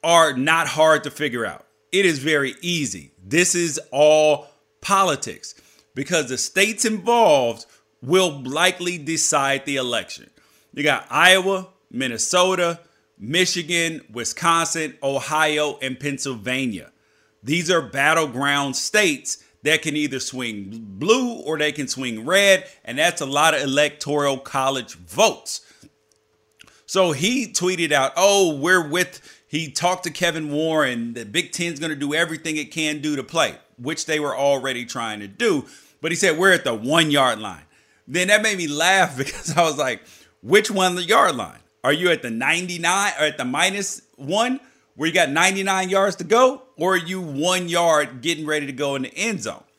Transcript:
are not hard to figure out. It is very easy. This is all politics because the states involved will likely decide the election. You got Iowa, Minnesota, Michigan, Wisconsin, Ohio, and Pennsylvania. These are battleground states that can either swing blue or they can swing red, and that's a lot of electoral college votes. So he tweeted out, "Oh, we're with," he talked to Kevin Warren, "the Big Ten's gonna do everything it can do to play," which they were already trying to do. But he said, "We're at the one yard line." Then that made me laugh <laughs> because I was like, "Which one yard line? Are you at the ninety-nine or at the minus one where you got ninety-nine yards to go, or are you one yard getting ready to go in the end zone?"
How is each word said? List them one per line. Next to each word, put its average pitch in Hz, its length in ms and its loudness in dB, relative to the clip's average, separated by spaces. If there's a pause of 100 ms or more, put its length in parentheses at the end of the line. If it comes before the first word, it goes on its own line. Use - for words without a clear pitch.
are 165 320 4
not 156 320 2
hard 156 340 4
to 139 80 -8
figure 123 360 -4
out. 80 200 -12 (240)
It 190 160 4
is 151 140 2
very 139 400 0
easy. 143 500 -4 (100)
This 165 360 0
is 165 240 -2 (100)
all 151 600 4 (300)
politics 175 760 -2 (420)
because 143 320 -2
the 123 100 -4
states 208 460 0
involved 185 840 2 (360)
will 156 400 2
likely 175 560 -2
decide 139 680 -2
the 139 120 -4
election. 120 520 -6 (460)
You 147 80 -6
got 143 260 0
Iowa, 185 600 4 (220)
Minnesota, 170 920 0 (380)
Michigan, 165 840 -2 (100)
Wisconsin, 160 920 -2
Ohio, 151 800 0
and 127 180 -6
Pennsylvania. 127 920 -6 (520)
These 160 280 -2
are 170 100 4
battleground 139 960 0
states 185 600 -2 (240)
that 156 180 2
can 151 160 -4
either 139 240 -2
swing 113 640 -8 (160)
blue 240 340 2
or 156 240 -6
they 151 160 0
can 143 160 -6
swing 120 380 -6
red, 190 420 4 (160)
and 120 140 -8
that's 170 240 0
a 139 40 -4
lot 147 280 2
of 139 80 -2
electoral 143 760 0
college 135 580 -4
votes. - 680 -2 (1200)
So 185 280 2
he 208 340 0
tweeted 170 460 -2
out, 135 240 2
"Oh, 190 380 4
we're 165 320 2
with," 175 360 -4 (240)
he 151 240 -6
talked 180 340 -2
to 170 60 -6
Kevin 160 400 -4
Warren, 143 640 -2
"the 117 100 -10
Big 135 280 -4
Ten's 170 280 -6
gonna 160 140 -4
do 143 180 -4
everything 160 460 -4
it 147 120 -10
can 151 300 -4
do 151 160 -2
to 135 60 -6
play," 135 340 -2 (220)
which 135 260 -6
they 156 160 -2
were 139 160 -4
already 131 480 0
trying 113 360 -8
to 101 80 -12
do. 156 380 0 (360)
But 165 100 -4
he 170 40 -2
said, 170 200 2
"We're 185 160 6
at 175 120 2
the 123 100 0
one 151 360 2
yard 127 280 2
line." 95 260 -12 (420)
Then 180 220 -2
that 214 140 4
made 208 160 0
me 165 100 -4
laugh 160 480 2
<laughs> - 20 -8
because - 380 -6
I 175 60 4
was 151 140 2
like, 131 260 -4 (400)
"Which 202 280 4
one 185 280 0
yard 180 380 2
line? 87 240 -10 (220)
Are 131 100 2
you 175 180 2
at 160 120 0
the 123 80 -8
ninety-nine 175 880 -2
or 151 60 2
at 151 140 -2
the 127 60 -4
minus 190 580 -2 (140)
one 220 440 -2 (360)
where 147 120 -4
you 160 60 -4
got 165 160 2
ninety-nine 190 580 0
yards 196 280 2
to 180 80 -10
go, 254 380 4 (140)
or 175 160 0
are 185 60 2
you 180 240 -6
one 175 480 -2
yard 156 500 2
getting 156 240 -4
ready 151 220 -2
to 139 60 -8
go 139 240 -4
in 131 60 -4
the - 140 -10
end 202 260 -4
zone?" 95 220 -10 (140)